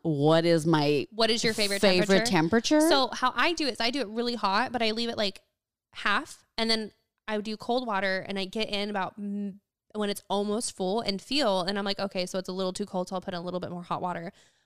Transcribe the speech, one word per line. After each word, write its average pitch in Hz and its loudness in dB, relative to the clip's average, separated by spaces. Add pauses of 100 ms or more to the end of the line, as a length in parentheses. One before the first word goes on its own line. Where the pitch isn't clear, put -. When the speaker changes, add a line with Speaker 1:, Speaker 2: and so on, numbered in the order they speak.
Speaker 1:
what 160 4
is 170 4
my 147 4
Speaker 2:
What 220 2
is 226 0
your 226 2
favorite 202 -2
Speaker 1:
favorite 196 6
Speaker 2:
temperature? 220 4
Speaker 1:
temperature. 311 6
Speaker 2:
So 269 4
how 254 -2
I 302 2
do 302 -4
it 226 -2
is - -8
I 233 0
do 277 -2
it 202 -4
really 240 -4
hot, 220 0
but 233 -2
I 220 2
leave 233 -2
it, 226 -6
like, 208 -4 (480)
half, - -2 (120)
and 226 -2
then 220 -2 (360)
I 214 -2
do 214 -6
cold 247 -2
water, 190 -2
and 196 -6
I 190 -4
get 220 -6
in 208 -4
about 190 -4
m-, 202 -8 (340)
when 208 -2
it's 202 -6
almost 208 -2
full 196 -2
and 196 -4
feel, 214 0
and 196 -2
I'm 202 -2
like, 202 -2
"Okay, 196 -4
so 190 -4
it's 185 -6
a 185 -4
little 185 -2
too 208 -6
cold, 185 -6
so 190 -6
I'll 180 -6
put 185 -10
a 175 -6
little 175 -6
bit 170 -8
more 175 -10
hot 170 -6
water." 175 -6 (340)